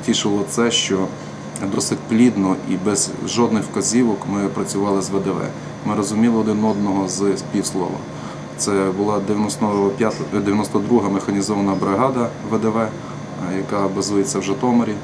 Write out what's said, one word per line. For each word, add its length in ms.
тішило 440
це, 200
що 360
досить 240
плідно 580
і 60
без 340
жодних 380
вказівок 540
ми 160
працювали 540
з 80
В 140
Д 60
В. 100
Ми 80
розуміли 420
один 280
одного 440
з 340
півслова. 460
Це 280
була 240
дев'яносто 800
п'ята, 180
дев'яносто 460
друга 300
механізована 680
бригада 540
В 80
Д 100
В, 100
е, 120
яка 320
базується 500
в 40
Житомирі. 600